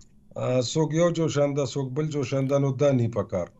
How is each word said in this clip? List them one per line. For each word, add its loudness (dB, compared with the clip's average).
آه، 0
څوک 0
یو 4
جو 0
شان 0
ده، 0
څوک -6
بل -4
جو -2
شان -2
ده، 4
نو 2
دا 2
نی 4
په -4
کار. -4